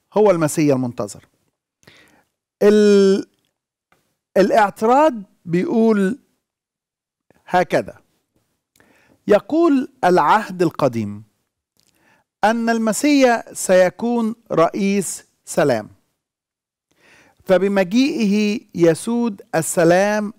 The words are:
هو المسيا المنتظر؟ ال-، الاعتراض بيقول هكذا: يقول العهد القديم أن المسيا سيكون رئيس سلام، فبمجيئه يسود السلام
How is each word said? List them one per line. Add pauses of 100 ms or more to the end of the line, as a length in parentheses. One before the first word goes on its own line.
(120)
هو
المسيا
المنتظر؟ (1400)
ال-، (1120)
الاعتراض (300)
بيقول (1300)
هكذا: (1300)
يقول (160)
العهد
القديم (1200)
أن
المسيا
سيكون (180)
رئيس (200)
سلام، (1500)
فبمجيئه (140)
يسود (120)
السلام